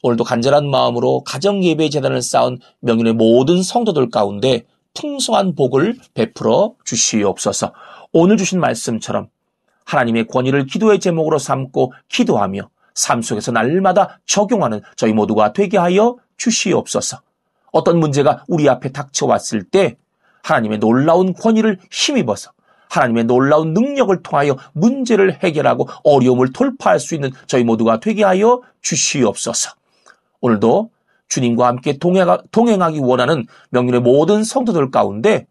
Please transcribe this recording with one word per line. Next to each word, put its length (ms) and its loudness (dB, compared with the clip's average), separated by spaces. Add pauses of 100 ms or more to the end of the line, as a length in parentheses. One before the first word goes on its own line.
오늘도 220 0
간절한 460 0
마음으로 540 0
가정 400 -2
예배 260 2
재단을 320 -2
쌓은 360 -2 (220)
명륜의 340 0
모든 480 4
성도들 480 -2
가운데 540 -2 (300)
풍성한 600 -4
복을 420 0 (180)
베풀어 600 -2 (100)
주시옵소서. 880 -4 (400)
오늘 240 4
주신 240 -2
말씀처럼 680 -6 (560)
하나님의 440 0
권위를 380 0
기도의 340 0
제목으로 380 0
삼고 540 -4 (160)
기도하며 640 -2 (240)
삶 280 -2
속에서 280 -6
날마다 760 0
적용하는 560 -2 (140)
저희 160 0
모두가 400 2
되게 260 0
하여 380 2 (200)
주시옵소서. 840 -4 (520)
어떤 260 2
문제가 480 0
우리 220 2
앞에 240 -2
닥쳐왔을 720 -4
때 320 0 (480)
하나님의 340 0
놀라운 540 2
권위를 460 0 (120)
힘입어서 640 -4 (380)
하나님의 340 0
놀라운 480 2
능력을 500 0
통하여 340 -2 (160)
문제를 680 0
해결하고 460 0 (160)
어려움을 480 4
돌파할 480 0
수 140 -8
있는 180 -6 (140)
저희 180 0
모두가 340 2
되게 240 -2
하여 400 2 (200)
주시옵소서. 880 -2 (680)
오늘도 500 2 (380)
주님과 380 0
함께 320 -2
동행하-, 440 0 (100)
동행하기 480 2
원하는 460 0 (240)
명륜의 320 0
모든 420 4
성도들 460 -2
가운데 600 0